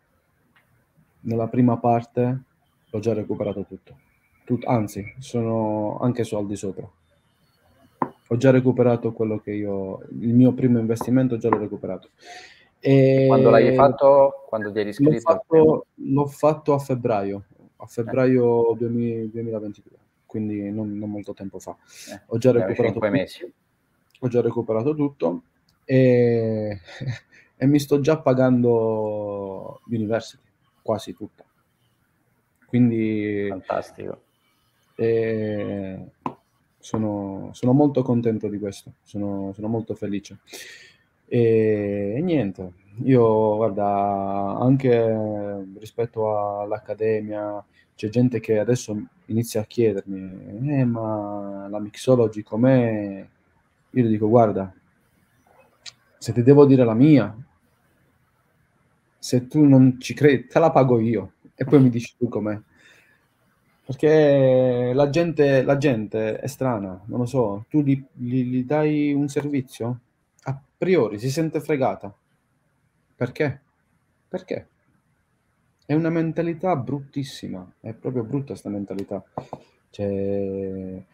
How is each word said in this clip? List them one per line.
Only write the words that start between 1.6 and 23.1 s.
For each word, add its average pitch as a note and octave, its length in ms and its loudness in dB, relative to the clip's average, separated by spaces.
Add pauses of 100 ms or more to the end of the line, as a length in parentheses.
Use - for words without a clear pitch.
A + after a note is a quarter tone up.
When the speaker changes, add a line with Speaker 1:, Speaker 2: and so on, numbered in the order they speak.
Speaker 1:
parte B2 640 -2 (480)
l'ho A2 100 -6
già A2 140 -2
recuperato G2+ 500 -6
tutto. - 320 -20 (480)
Tut-, A#2+ 220 -4
anzi, G#2+ 540 -4
sono A2 800 -4
anche A#2+ 260 -2
soldi G#2 320 -6
sopra. - 320 -10 (1400)
Ho A#2 80 -2
già C3 120 4
recuperato B2 600 2
quello A2 280 -4
che - 120 -12
io, G2 500 -8 (180)
il A#2 140 -2
mio B2 200 6
primo A#2+ 260 2
investimento A#2 580 0
già A2+ 120 -2
l'ho G#2 100 2
recuperato. G2 500 -10 (720)
E C3+ 480 6
Speaker 2:
Quando C3 240 6
l'hai A#2 220 6
fatto? C#3 720 4
Quando G#2+ 240 -4
ti G#2 80 -4
eri G#2 100 -2
Speaker 1:
l'ho - 0 -
Speaker 2:
iscritto? C#3+ 320 2
Speaker 1:
fatto, D#3+ 720 4
l'ho C#3 340 -2
fatto D3+ 460 0
a C#3 60 0
febbraio, A2 640 -4 (320)
a - 60 -20
Speaker 2:
Eh. G#2+ 40 -20
Speaker 1:
febbraio A#2+ 880 2
duemi-, A#2 520 -4
duemilaventidue, A2 680 -10 (280)
quindi G#2 460 -6
non, G#2+ 260 -6
non G#2 120 -8
molto G2+ 240 -10
tempo G2 260 -14
fa. F2 160 -14 (360)
Speaker 2:
Eh, G2 160 -16
Speaker 1:
Ho A2+ 120 -4
già B2+ 100 4
Speaker 2:
eh, B2 40 4
Speaker 1:
recuperato A2+ 400 0
Speaker 2:
cinque A2 140 -4
Speaker 1:
tutto. G2 120 0